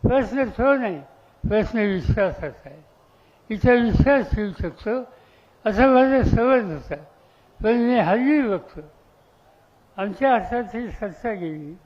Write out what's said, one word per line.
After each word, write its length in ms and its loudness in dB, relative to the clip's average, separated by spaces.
प्रश्न 400 0
तो 160 2
नाही, 260 -4
प्रश्न 360 -2
विश्वासाचा 880 -2
आहे. 140 -20
इथं 320 4
विश्वास 540 2
ठेवू 160 -4
शकतो 300 -6
असा 220 4
माझा 360 4
समज 400 2
होता, 320 -8
पण 180 0
मी 220 2
हल्ली 420 2
बघतो 400 -4
आमच्या 340 0
हातात 440 -2
ही 140 -8
सत्ता 420 -8
गेली 420 -10